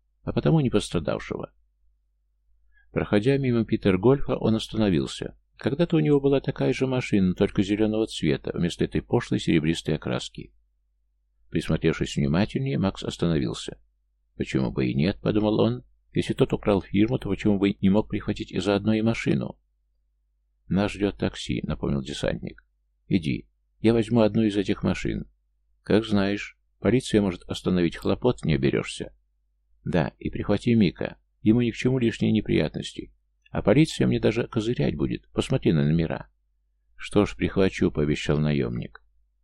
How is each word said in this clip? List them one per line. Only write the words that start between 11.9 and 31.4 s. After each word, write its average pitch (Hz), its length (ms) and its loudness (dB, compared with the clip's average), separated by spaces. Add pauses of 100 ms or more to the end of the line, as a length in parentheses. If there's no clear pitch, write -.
внимательнее, 73 640 0
Макс 95 260 -2
остановился. - 760 -2 (580)
«Почему - 340 -2
бы - 160 -2
и 123 60 -2
нет?» — 98 280 0
подумал 107 380 2
он. 117 240 0 (300)
«Если - 200 -2
тот - 200 2
украл 101 280 0
фирму, 110 380 0
то 101 100 -8
почему 101 280 2
бы 98 240 2
не 98 80 4
мог 107 200 2
прихватить 107 420 -6
и 98 80 -4
заодно 101 340 2
и 110 80 0
машину?» - 560 -2 (1080)
«Нас 98 240 0
ждёт 98 260 -2
такси», — - 460 -4
напомнил 71 380 -4
десантник. - 600 -6 (440)
«Иди, 78 400 -2 (320)
я 110 140 4
возьму 117 280 2
одну 107 220 4
из 104 140 0
этих 101 260 -2
машин». 58 460 -2 (540)
«Как 107 220 2
знаешь, 101 520 -2 (220)
полиция 107 420 2
может 95 220 -2
остановить, 90 520 0
хлопот 98 480 -2
не 78 120 0
оберёшься». - 580 -2 (720)
«Да, 78 340 0
и - 120 -6
прихвати - 440 0
Мика, 82 440 2 (240)